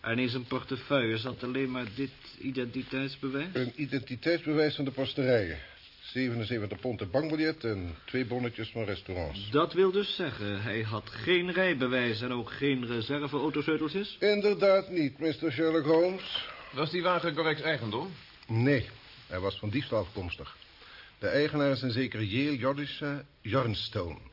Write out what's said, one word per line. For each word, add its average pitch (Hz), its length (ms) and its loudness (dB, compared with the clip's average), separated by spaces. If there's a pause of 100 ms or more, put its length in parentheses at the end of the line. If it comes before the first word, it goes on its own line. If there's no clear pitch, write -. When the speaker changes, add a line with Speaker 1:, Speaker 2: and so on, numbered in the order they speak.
Speaker 1:
En 117 180 0
in 127 100 2
zijn 120 160 -4
portefeuille 127 720 0
zat 117 240 -6
alleen 127 280 -2
maar 127 240 -4
dit 135 160 -4 (280)
identiteitsbewijs? 135 1120 -4
Speaker 2:
Een 127 240 -2
identiteitsbewijs 151 960 0
van 143 100 -2
de 135 60 0
posterijen. 123 680 2 (420)
Zevenenzeventig 117 800 -2
pond 123 200 -4
een 98 100 -6
bankbiljet 156 540 0
en 92 300 -2 (100)
twee 127 220 -2
bonnetjes 117 440 -4
van 113 140 -4
restaurants. 95 680 -6
Speaker 1:
Dat 160 220 4
wil 185 180 6
dus 196 240 0
zeggen, 104 480 -4
hij 107 200 -2
had 107 280 -4
geen 175 420 2
rijbewijs 127 680 2
en 123 120 -4
ook 120 180 -4
geen 131 360 0
reserve-autosleuteltjes? 147 1300 -2
Speaker 2:
Inderdaad 196 680 6
niet, 156 300 0
mister 156 340 0
Sherlock 160 320 2
Holmes. 175 640 2 (240)
Speaker 3:
Was 143 180 -2
die 175 120 -2
wagen 170 320 2
Gork's 156 260 0
eigendom? 135 520 -2 (340)
Speaker 2:
Nee, 117 420 4 (380)
hij 92 140 -6
was 98 180 -2
van 104 120 -4
diefstal 123 280 0
afkomstig. 87 580 -6 (640)
De - 80 -4
eigenaar 147 440 4
is 123 120 0
een 127 80 0
zeker 117 320 0
Yale 131 340 0
Jordische 139 680 -4 (160)
Jornstone. 104 800 -2 (140)